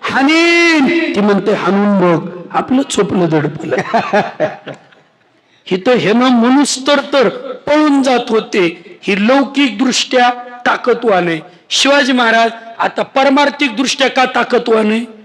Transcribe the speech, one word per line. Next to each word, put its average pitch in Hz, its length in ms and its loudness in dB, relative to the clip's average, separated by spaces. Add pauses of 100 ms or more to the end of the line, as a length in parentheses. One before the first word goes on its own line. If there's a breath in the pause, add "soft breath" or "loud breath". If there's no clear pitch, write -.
"हाणीन," 320 1120 2
ती 202 60 0
म्हणते, 202 320 2
"हाणून 202 480 0
बघ," 175 280 0 (220)
आपलं - 320 0
चोपलं 190 460 -2
दडपलं. 147 480 -2
<laughs> - 1900 -6
इथं 190 220 0
हे 190 200 2
ना 247 160 4
म्हणूस 254 580 2
तर, 285 120 2 (140)
तर 254 160 2 (240)
पळून 294 500 0
जात 247 260 2
होते. 214 760 -2
ही 202 240 0
लौकिक 262 520 2
दृष्ट्या 247 520 0 (360)
ताकदवान 220 600 0
आहे. 160 120 -4 (300 loud breath)
शिवाजी 277 420 2
महाराज 226 380 2 (280)
आता 196 240 -4
परमार्थिक 277 760 0
दृष्ट्या 254 340 -2
का 254 140 2
ताकदवान 226 680 0
आहे? 226 140 -2 (200)